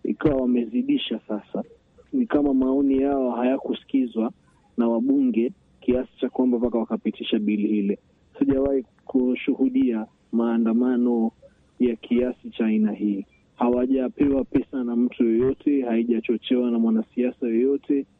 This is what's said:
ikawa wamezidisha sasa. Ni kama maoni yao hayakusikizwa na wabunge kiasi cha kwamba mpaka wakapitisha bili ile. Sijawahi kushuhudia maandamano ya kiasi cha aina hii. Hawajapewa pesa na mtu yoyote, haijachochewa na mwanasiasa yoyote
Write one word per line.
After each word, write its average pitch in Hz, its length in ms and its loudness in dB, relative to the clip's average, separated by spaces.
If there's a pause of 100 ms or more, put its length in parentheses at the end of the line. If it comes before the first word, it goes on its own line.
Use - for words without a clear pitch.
ikawa 139 360 -2
wamezidisha 123 880 -2
sasa. - 340 -8 (500)
Ni 247 140 0
kama 143 280 0
maoni 135 480 2
yao 135 280 0
hayakusikizwa 131 1000 -2 (440)
na 117 120 2
wabunge 123 640 0 (280)
kiasi 127 300 -2 (100)
cha 127 100 -2
kwamba 127 280 0
mpaka 117 200 -2
wakapitisha 110 600 -4
bili 107 400 0
ile. 98 200 -2 (400)
Sijawahi 139 460 0 (200)
kushuhudia 127 1000 0 (260)
maandamano 117 1000 2 (500)
ya 120 160 2
kiasi 123 540 -4
cha - 160 -2
aina 107 260 2
hii. 202 340 -4 (300)
Hawajapewa 262 880 0
pesa - 400 -2
na 120 120 -2
mtu 120 280 0
yoyote, 131 580 2
haijachochewa 120 880 0
na 117 80 0
mwanasiasa 113 680 0
yoyote 135 600 0 (140)